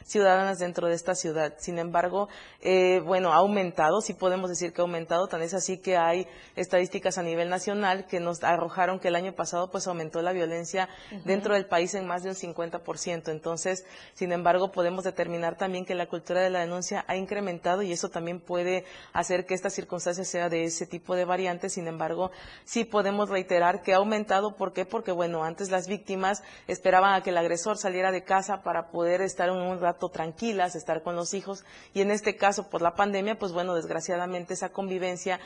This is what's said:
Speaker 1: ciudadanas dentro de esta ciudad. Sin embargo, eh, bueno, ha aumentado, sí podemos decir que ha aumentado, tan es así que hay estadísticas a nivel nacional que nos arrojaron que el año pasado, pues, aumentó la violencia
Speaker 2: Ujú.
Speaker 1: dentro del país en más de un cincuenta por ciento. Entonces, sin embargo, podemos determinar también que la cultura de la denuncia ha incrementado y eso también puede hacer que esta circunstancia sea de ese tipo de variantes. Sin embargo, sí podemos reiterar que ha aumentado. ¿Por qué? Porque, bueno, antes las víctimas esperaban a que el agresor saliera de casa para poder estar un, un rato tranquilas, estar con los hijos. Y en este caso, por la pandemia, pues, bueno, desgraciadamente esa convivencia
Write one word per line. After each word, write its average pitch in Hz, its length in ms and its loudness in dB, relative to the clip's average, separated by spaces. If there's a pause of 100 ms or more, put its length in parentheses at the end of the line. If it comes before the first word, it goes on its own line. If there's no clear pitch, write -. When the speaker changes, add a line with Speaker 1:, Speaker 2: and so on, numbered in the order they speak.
Speaker 1:
ciudadanas 190 540 4
dentro 175 300 -2
de 170 80 2
esta 180 200 -2
ciudad. 156 420 -2
Sin 175 220 -6
embargo, 175 480 0 (340)
eh, 185 440 6
bueno, 185 260 2
ha 156 60 8
aumentado, 185 640 4
sí 214 120 -6
podemos 185 360 0
decir 170 240 -4
que 175 80 -2
ha - 20 4
aumentado, 175 440 0
tan 170 140 -4
es 170 120 -4
así 185 240 -2
que 185 180 0
hay 170 320 4 (300)
estadísticas 185 600 0
a 180 60 -4
nivel 170 260 0
nacional 190 580 0
que 185 120 -2
nos 170 240 -2
arrojaron 175 560 2
que 185 80 -2
el 170 80 2
año 185 200 -2
pasado, 175 360 -4
pues, 190 160 -4
aumentó 165 340 -4
la 180 120 0
violencia 170 560 -2 (240)
Speaker 2:
Ujú. 190 100 -12
Speaker 1:
dentro 202 300 0
del 196 140 2
país 175 260 2
en 185 140 -4
más 175 160 -4
de 190 60 -4
un 190 60 -6
cincuenta 170 440 -6
por 165 180 -8
ciento. 165 340 -6
Entonces, 165 540 -4 (300)
sin 180 180 -2
embargo, 180 400 4
podemos 185 320 0
determinar 170 520 -2
también 185 280 -4
que 190 100 -4
la 175 120 -2
cultura 180 340 -2
de 185 80 4
la 185 100 0
denuncia 175 480 -4
ha 180 80 -2
incrementado 190 640 -2
y 185 120 -2
eso 170 160 -4
también 170 320 -6
puede 175 240 -2 (480)
hacer 175 320 0
que 185 80 -2
esta 185 160 -2
circunstancia 180 540 -4
sea 175 260 -2
de 165 140 0
ese 165 240 -4
tipo 180 280 -6
de 180 80 2
variantes. 180 500 -2
Sin 170 140 -6
embargo, 165 440 -4 (320)
sí 233 200 -2
podemos 202 460 0
reiterar 185 540 2
que 190 100 2
ha 185 40 8
aumentado. 208 580 2
¿Por 190 180 -4
qué? 185 120 -2
Porque, 190 260 -4
bueno, 170 320 0
antes 170 260 -6
las 185 180 0
víctimas 190 540 -2 (260)
esperaban 185 460 6
a 190 80 4
que 190 80 -4
el 175 80 2
agresor 170 400 0
saliera 185 340 0
de 180 120 -2
casa 190 400 0
para 170 260 -2
poder 170 320 2
estar 185 300 0
un, 185 80 0
un 180 200 -2
rato 175 300 0
tranquilas, 180 640 -2
estar 160 280 -4
con 175 120 -4
los 170 200 -4
hijos. 190 280 -8 (300)
Y 196 80 0
en 196 80 4
este 208 280 0
caso, 202 340 2
por 170 100 -2
la 170 140 2
pandemia, 202 420 0
pues, 196 140 -4
bueno, 175 240 -2
desgraciadamente 175 800 -4
esa 185 140 -6
convivencia 185 760 -4